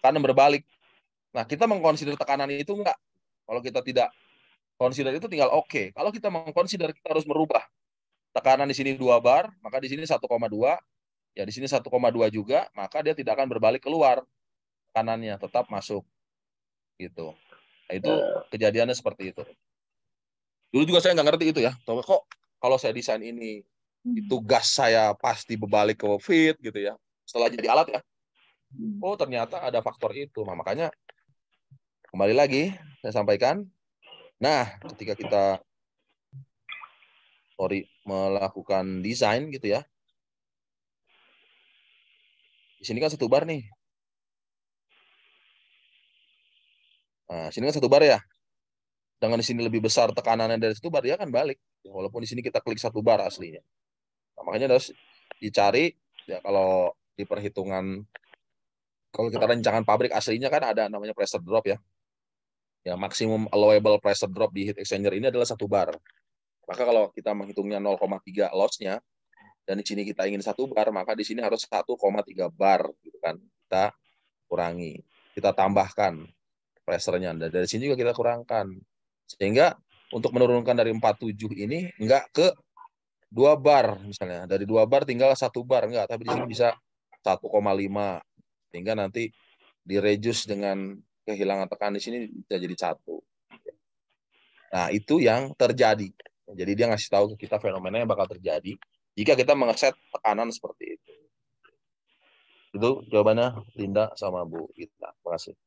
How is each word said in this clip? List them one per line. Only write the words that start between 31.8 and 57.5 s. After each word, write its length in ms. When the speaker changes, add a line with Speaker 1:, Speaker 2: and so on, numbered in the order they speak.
Speaker 1:
kembali 240
lagi 400
saya 240
sampaikan. 400
Nah, 240
ketika 240
kita, 480
sorry, 320
melakukan 1040
desain 480
gitu 240
ya. 80
Di 20
sini 140
kan 160
satu 160
bar 160
nih. 160
Nah, 240
sini 160
kan 80
satu 160
bar 160
ya. 160
Dengan 240
di 80
sini 160
lebih 180
besar 300
tekanannya 480
dari 160
satu 160
bar, 100
dia 140
akan 160
balik. 260
Walaupun 400
di 60
sini 160
kita 160
klik 180
satu 220
bar 240
aslinya. 400
Nah, 80
makanya 320
harus 160
dicari, 560
ya, 160
kalau 480
di 80
perhitungan, 800